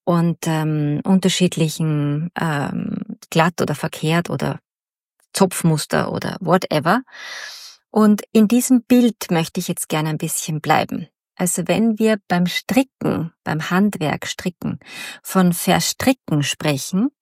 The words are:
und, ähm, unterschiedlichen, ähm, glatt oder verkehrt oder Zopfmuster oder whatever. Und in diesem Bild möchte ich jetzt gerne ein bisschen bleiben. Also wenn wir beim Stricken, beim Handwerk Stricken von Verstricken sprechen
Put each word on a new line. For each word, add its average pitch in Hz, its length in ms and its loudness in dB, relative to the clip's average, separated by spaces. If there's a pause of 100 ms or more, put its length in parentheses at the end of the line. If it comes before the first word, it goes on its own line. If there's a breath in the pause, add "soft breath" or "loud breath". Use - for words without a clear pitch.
und, 170 420 2
ähm, 156 580 0
unterschiedlichen, 160 1300 0 (100)
ähm, - 600 -4 (300)
glatt 165 280 2
oder - 140 -2
verkehrt 160 560 -2
oder 143 300 -4 (760)
Zopfmuster 160 760 0
oder - 280 -6
whatever. 175 640 0 (880 loud breath)
Und 214 400 4
in 220 160 6
diesem 240 340 4
Bild 247 480 2
möchte 165 300 0
ich 175 80 -6
jetzt - 220 -6
gerne 156 200 0
ein 151 80 -2
bisschen 160 420 -4
bleiben. - 480 0 (280)
Also 175 320 -2
wenn 214 320 2
wir 220 180 2 (100)
beim 180 200 2
Stricken, - 840 -2 (120)
beim 156 260 -4
Handwerk 180 580 0
Stricken - 520 -6 (440 loud breath)
von 180 300 2
Verstricken 170 880 0
sprechen 156 680 -2 (120)